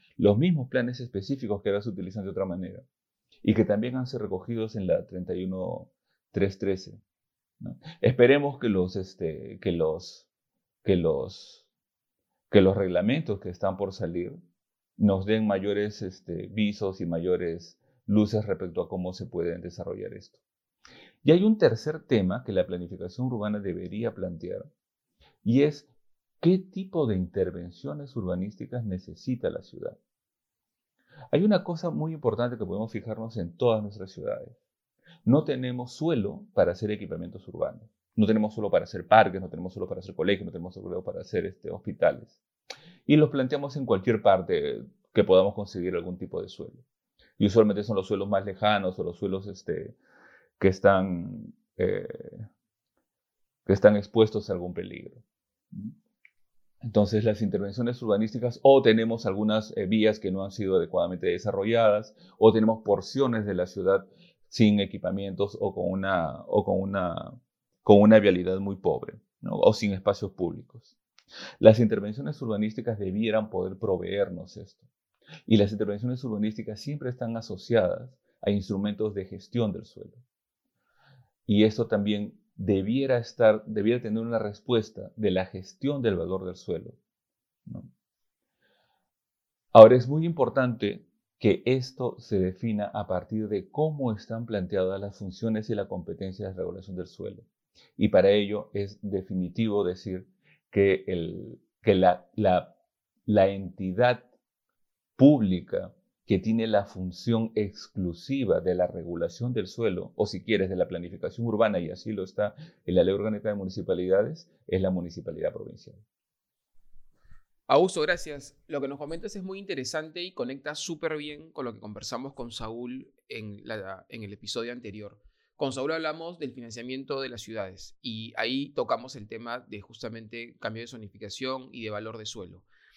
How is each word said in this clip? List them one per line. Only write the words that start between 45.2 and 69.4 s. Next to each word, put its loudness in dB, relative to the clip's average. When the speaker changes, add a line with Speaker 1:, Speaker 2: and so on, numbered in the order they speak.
Speaker 1:
podamos 6
conseguir -6
algún -6
tipo -8
de -12
suelo. -16
Y 4
usualmente 4
son -4
los -2
suelos -2
más 0
lejanos 0
o -4
los -8
suelos, -4
este, -8
que 6
están, 0
eh, -2
que 4
están 6
expuestos 2
a -2
algún -6
peligro. -12
Entonces, 2
las 2
intervenciones -4
urbanísticas, -2
o 10
tenemos 4
algunas, 0
eh, -2
vías 2
que -4
no -4
han -10
sido 0
adecuadamente 0
desarrolladas, 0
o 10
tenemos 2
porciones 0
de -2
la 0
ciudad 0
sin 4
equipamientos -4
o -2
con -4
una, -2
o 2
con 0
una, -4
con 10
una 10
vialidad 2
muy -6
pobre, -4
¿no? -6